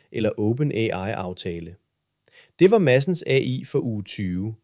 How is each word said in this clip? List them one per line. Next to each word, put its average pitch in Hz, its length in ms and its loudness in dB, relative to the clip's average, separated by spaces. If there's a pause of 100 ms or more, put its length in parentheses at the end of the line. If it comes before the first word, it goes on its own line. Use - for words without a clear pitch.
(120)
eller 110 260 -2
Open 123 340 0
A 113 120 0
I 95 260 -4
aftale. 90 640 -8 (840)
Det 185 120 8
var 226 80 6
Madsens 156 480 2
A 135 120 4
I 127 260 -2
for 135 160 -4
uge 107 220 -4
tyve. 98 600 -6